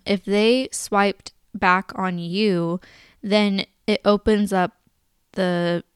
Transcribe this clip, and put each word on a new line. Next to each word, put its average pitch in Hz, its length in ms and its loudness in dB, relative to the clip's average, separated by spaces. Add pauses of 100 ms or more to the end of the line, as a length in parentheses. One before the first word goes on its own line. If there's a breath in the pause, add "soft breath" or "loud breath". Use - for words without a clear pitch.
If 202 180 -2
they 220 460 2
swiped - 640 -2 (200)
back 190 440 0
on 185 240 -4
you, 175 600 0 (400 loud breath)
then 202 460 0 (220)
it 214 160 0
opens 208 480 2
up 180 240 0 (560)
the 175 500 -2 (140)